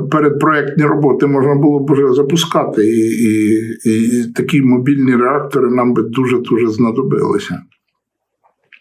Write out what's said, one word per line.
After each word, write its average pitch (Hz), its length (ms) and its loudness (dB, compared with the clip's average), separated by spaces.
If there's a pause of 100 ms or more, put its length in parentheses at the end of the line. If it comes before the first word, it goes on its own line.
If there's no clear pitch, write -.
(100)
передпроектні 147 720 0
роботи 147 420 0
можна 139 280 2
було 143 260 2
б 135 100 -2
уже 139 220 2
запускати, 143 760 0
і, 113 140 2
і, 110 540 0 (300)
і, 113 360 0
і 117 120 -6
такі 135 300 0
мобільні 127 540 2
реактори 131 540 0
нам 123 240 0
би 113 80 0
дуже-дуже 120 640 -2
знадобилися 110 920 -2 (1200)